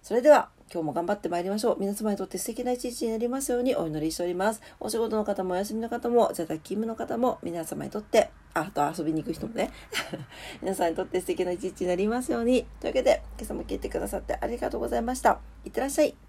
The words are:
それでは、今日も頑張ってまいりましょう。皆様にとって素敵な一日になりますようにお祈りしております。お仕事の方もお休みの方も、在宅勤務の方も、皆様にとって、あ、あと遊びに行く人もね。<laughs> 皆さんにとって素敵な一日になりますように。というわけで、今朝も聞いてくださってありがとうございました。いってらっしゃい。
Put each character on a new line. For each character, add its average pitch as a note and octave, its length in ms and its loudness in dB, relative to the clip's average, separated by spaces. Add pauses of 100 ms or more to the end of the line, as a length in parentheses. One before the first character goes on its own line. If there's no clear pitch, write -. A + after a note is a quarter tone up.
そ - 140 -4
れ B3 60 6
で D4 80 8
は、 C#4 200 10 (200)
今 F3 120 -4
日 D#3 60 0
も C#3 60 -2
頑 E3+ 120 0
張 G3 80 0
っ G#3 60 -2
て E3+ 100 -6
ま F3 100 0
い F3 40 -2
り F#3+ 60 -4
ま G#3 80 0
し G#3+ 60 -2
ょ A3+ 100 4
う。 - 60 -2
皆 G3 140 0
様 G#3+ 180 -2
に G3 60 0
と F#3+ 80 -4
っ - 20 -20
て F#3+ 100 -10
素 - 100 -6
敵 A#3+ 180 -6
な B3 80 0
一 B3 180 -4
日 A#3 140 -4
に A3+ 60 0
な A3+ 60 -2
り A#3+ 120 -2
ま C4+ 120 -2
す B3 120 -2
よ A#3+ 60 0
う B3 40 0
に B3+ 100 2
お E3 140 0
祈 D#3 200 -2
り D#3+ 40 0
し - 60 -8
て F3 60 -2
お - 20 0
り F3 80 -2
ま G3 200 2
す。 - 80 -10 (200)
お A3 80 -6
仕 A3 80 -2
事 A3 180 0
の G#3+ 80 0
方 G3+ 220 -2
も F3+ 80 -2
お - 20 0
休 G#3 200 -2
み A3 40 -4
の A#3 80 -4
方 A#3+ 220 -4
も、 A#3 240 6
在 E3 120 -4
宅 D#3+ 140 -6
勤 G#3 220 -6
務 A3+ 60 -2
の A3+ 80 -6
方 - 220 -6
も、 A#3 240 2
皆 E3+ 220 -6
様 C#3+ 220 -8
に C#3 40 -8
と G#3 100 -6
っ - 20 -6
て、 - 280 4 (240)
あ、 D#3+ 220 0
あ D3 180 2
と E3+ 80 -6
遊 D3 40 -2
び D#3+ 80 0
に D#3 80 0
行 - 60 -8
く E3+ 60 -4
人 - 140 -6
も - 60 -10
ね。 - 180 -2 (440)
<laughs> - 460 -14
皆 F#3+ 140 -2
さ F3 120 2
ん - 20 4
に E3 80 -2
と - 60 -2
っ - 40 -4
て F#3 140 0
素 - 60 -8
敵 F3+ 180 0
な F3+ 60 -2
一 F3+ 120 -4
日 F#3 180 -6
に F3+ 60 0
な F3+ 80 2
り G3+ 140 2
ま B3 120 0
す B3 120 -2
よ A#3 60 0
う A#3 40 0
に。 B3 220 4 (160)
と - 60 -4
い - 20 0
う - 0 -
わ - 40 -6
け B3+ 100 2
で、 - 180 6 (160)
今 - 80 -8
朝 - 80 -8
も - 100 -6
聞 F#3+ 120 -6
い F#3+ 40 -6
て F#3+ 80 -6
く - 100 -4
だ G3+ 120 -2
さ G3+ 80 -4
っ - 60 -6
て - 180 -4
あ - 40 -2
り A#3+ 120 -4
が A#3+ 120 -4
と - 60 -6
う A3+ 60 -4
ご - 80 -4
ざ A#3+ 80 0
い A#3 40 0
ま B3 140 -2
し - 60 -10
た。 - 180 4 (240)
い - 60 -12
っ - 20 -14
て - 80 -2
ら C4 80 0
っ - 20 -2
し C#4 100 0
ゃ D4+ 40 8
い。 - 140 2 (120)